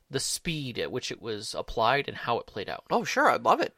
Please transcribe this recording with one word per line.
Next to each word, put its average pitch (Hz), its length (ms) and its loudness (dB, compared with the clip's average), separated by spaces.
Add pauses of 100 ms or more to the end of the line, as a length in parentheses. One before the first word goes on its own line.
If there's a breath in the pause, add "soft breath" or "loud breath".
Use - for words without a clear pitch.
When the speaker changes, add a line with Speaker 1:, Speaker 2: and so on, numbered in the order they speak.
Speaker 1:
the 131 120 -2
speed 139 580 -4
at 82 140 -2
which - 180 -4
it - 100 -10
was 107 360 -8
applied 120 500 2
and 107 120 -8
how 120 200 0
it - 80 -10
played 98 220 -8
out. - 200 -8
Speaker 2:
Oh, 226 140 2
sure, 262 260 2
I'd 120 140 2
love 202 180 4
it. - 180 -2